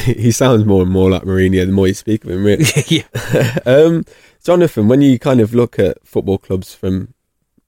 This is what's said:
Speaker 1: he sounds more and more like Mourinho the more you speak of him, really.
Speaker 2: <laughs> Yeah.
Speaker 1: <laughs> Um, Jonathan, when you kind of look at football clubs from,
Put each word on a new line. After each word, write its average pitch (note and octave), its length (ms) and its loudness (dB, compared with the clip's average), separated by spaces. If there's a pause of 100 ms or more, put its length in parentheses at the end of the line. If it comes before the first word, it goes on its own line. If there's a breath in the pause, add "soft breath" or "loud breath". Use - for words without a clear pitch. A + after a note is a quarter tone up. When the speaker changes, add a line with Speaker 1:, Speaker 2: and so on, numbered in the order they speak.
Speaker 1:
he A#2+ 280 0
sounds A#2+ 340 2
more G2 160 2
and F#2 100 0
more F#2+ 200 2
like F#2 100 -2
Mourinho F#2 440 0
the F#2+ 60 -4
more F#2+ 160 2
you F#2+ 60 0
speak - 320 -6
of - 60 -10
him, F#2 120 -6
really. G#2 220 2 (120)
Speaker 2:
<laughs> - 100 -4
Yeah. B2+ 760 -4
Speaker 1:
<laughs> - 40 -20
Um, D#3+ 380 2 (400 soft breath)
Jonathan, E3 460 0
when C3+ 120 4
you C3+ 180 4
kind C3 200 0
of A2 140 0
look A#2+ 260 -2
at F#2+ 260 -2
football G2 320 -4
clubs - 380 -8
from, F#2+ 380 -8 (540)